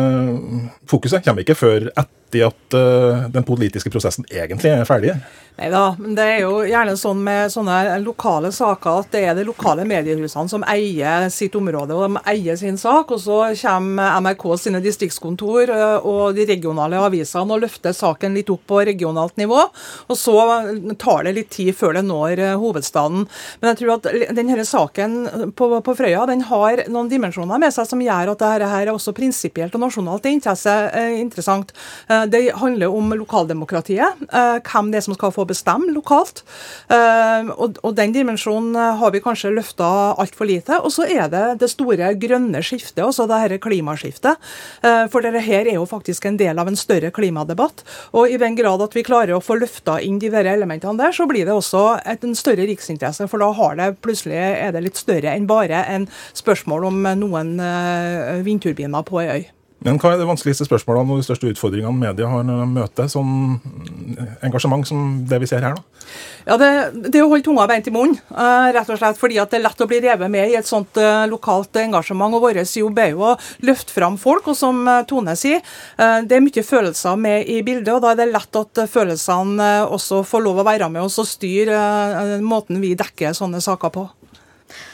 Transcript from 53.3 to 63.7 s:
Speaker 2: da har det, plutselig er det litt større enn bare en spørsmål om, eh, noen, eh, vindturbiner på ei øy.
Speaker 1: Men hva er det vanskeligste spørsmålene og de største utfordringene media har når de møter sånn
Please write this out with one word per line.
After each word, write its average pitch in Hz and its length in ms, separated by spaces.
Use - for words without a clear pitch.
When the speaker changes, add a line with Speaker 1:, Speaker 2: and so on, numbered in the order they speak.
Speaker 2:
da 208 140
har 185 240
det, 190 240
plutselig 196 340
er 190 380
det 165 100
litt 190 160
større 156 320
enn 202 160
bare 185 400
en 190 220
spørsmål 180 580
om, 196 140
eh, 190 100
noen, 175 460
eh, 175 840
vindturbiner 156 600
på 175 180
ei 165 140
øy. 170 160
Speaker 1:
Men 143 160
hva 175 80
er 175 80
det 175 80
vanskeligste 147 400
spørsmålene 123 480
og 139 80
de - 60
største 120 240
utfordringene 107 420
media 113 320
har 120 160
når 123 220
de - 20
møter 127 400
sånn 135 540